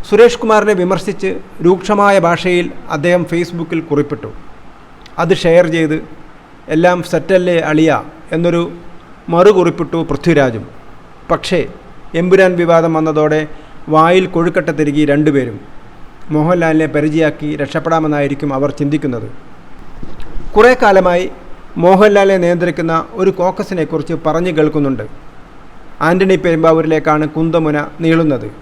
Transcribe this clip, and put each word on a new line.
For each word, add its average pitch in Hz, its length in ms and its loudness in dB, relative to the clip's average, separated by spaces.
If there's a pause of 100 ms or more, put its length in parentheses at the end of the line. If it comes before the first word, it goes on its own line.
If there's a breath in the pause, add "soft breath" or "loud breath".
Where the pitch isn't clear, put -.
സുരേഷ് 220 320 6
കുമാറിനെ 214 420 2
വിമർശിച്ച് 185 480 -2 (360)
രൂക്ഷമായ 202 600 2
ഭാഷയിൽ 175 420 0 (280)
അദ്ദേഹം 175 340 0
Facebook-ൽ 170 580 -4
കുറിപ്പിട്ടു. 143 420 -4 (880)
അത് 170 160 0 (100)
ഷെയർ 170 220 4 (100)
ചെയ്ത് 156 200 0 (800)
"എല്ലാം 180 220 2 (120)
സെറ്റല്ലേ 180 460 0 (140)
അളിയ" 151 320 2 (300)
എന്നൊരു 170 300 0 (720)
മറുകുറിപ്പിട്ടു 170 640 2 (120)
പൃഥ്വിരാജും. 131 560 0 (680)
പക്ഷേ 143 300 -2 (580)
എമ്പുരാൻ 185 320 4 (100)
വിവാദം 165 360 4
വന്നതോടെ 156 440 0 (460 loud breath)
വായിൽ 165 360 4 (100)
കൊഴുക്കട്ട 165 440 0
തിരുകി 147 240 0 (100)
രണ്ടുപേരും. 143 460 0 (760)
മോഹൻലാലിനെ 160 580 2
പരിചയാക്കി 151 560 -2 (120)
രക്ഷപ്പെടാമെന്നായിരിക്കും 151 960 -2
അവർ 139 120 0 (100)
ചിന്തിക്കുന്നത്. 139 480 -4 (1300)
കുറേ 233 160 6 (120)
കാലമായി 185 420 4 (580)
മോഹൻലാലിനെ 196 600 6
നിയന്ത്രിക്കുന്ന 170 520 0 (260)
ഒരു 190 180 2
കോക്കസിനെക്കുറിച്ച് 175 760 -4 (100)
പറഞ്ഞു 165 320 0
കേൾക്കുന്നുണ്ട്. 147 460 0 (1040)
ആന്റണി 185 380 2
പെരുമ്പാവൂരിലേക്കാണ് 160 800 2 (100)
കുന്തമുന 160 440 0 (260)
നീളുന്നത്. 160 420 2 (160)